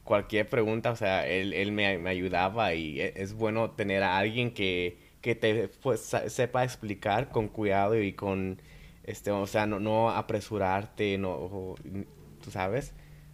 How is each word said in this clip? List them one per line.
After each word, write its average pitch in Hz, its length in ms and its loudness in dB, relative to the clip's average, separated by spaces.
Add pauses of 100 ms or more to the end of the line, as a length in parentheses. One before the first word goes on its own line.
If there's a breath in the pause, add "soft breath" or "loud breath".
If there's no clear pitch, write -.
cualquier 107 460 2
pregunta, 113 420 2
o 117 40 0
sea, 95 320 2
él, 95 260 0
él 98 180 0
me, 101 260 2
me 85 120 -2
ayudaba, 92 640 2
y 78 280 -4
e-, 92 160 -2
es 98 160 -6
bueno 110 380 0
tener 98 320 2
a 95 140 4
alguien 113 360 0
que, 90 440 0 (240 soft breath)
que 117 140 0
te, 110 320 2 (160)
pues, 120 180 0
sa-, - 280 -2
sepa 123 340 0
explicar 110 680 -2
con 110 200 0
cuidado 101 520 2
y 98 120 0
con, 95 480 -2 (420 soft breath)
este, - 280 -6
o 101 140 0
sea, 107 200 0
no, 104 140 -2
no 110 300 2
apresurarte, 101 1080 0
no, 95 140 -2
o, 92 440 -6 (680)
tú - 80 -14
sabes, 104 420 -2 (400 soft breath)